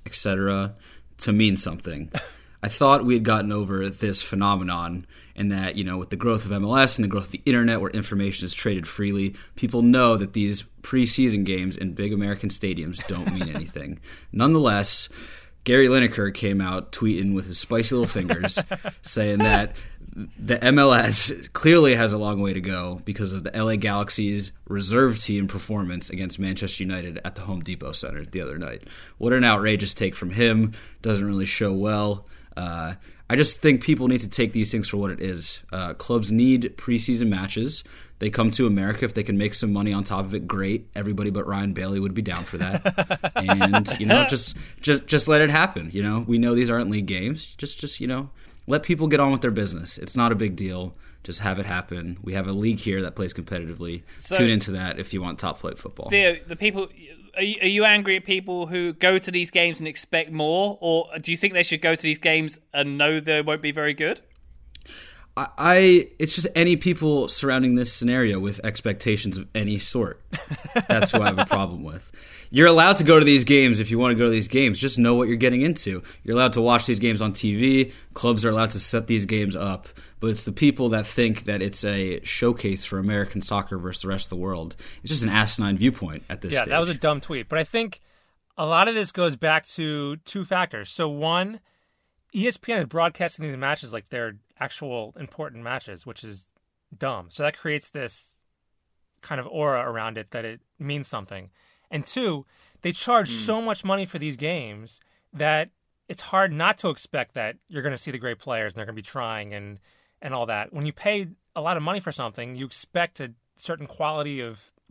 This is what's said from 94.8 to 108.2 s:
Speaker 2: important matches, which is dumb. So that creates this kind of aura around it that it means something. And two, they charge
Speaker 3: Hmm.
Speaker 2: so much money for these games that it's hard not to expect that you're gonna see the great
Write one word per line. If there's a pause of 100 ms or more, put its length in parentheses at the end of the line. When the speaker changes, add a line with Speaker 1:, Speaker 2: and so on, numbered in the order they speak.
Speaker 2:
important
matches,
which
is (500)
dumb.
So
that
creates
this (840)
kind
of
aura (100)
around
it
that
it (180)
means
something. (420)
And
two, (360)
they
charge
Speaker 3:
Hmm.
Speaker 2:
so
much
money
for
these
games (340)
that (400)
it's
hard
not
to
expect
that (100)
you're
gonna
see
the
great